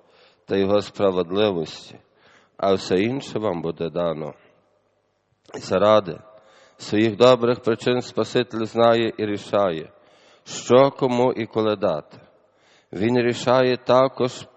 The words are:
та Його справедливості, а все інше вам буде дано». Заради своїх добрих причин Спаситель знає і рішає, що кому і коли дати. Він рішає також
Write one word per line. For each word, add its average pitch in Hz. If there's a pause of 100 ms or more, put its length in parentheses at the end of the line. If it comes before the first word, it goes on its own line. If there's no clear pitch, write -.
(460)
та 98
Його 98
справедливості, 92 (640)
а 98
все 95
інше 120
вам 92
буде 82
дано». 78 (1200)
Заради 101 (580)
своїх 107
добрих 120
причин 123
Спаситель 113
знає 117
і 107
рішає, 101 (520)
що 135
кому 123
і 110
коли 107
дати. 90 (760)
Він 113
рішає 123
також 127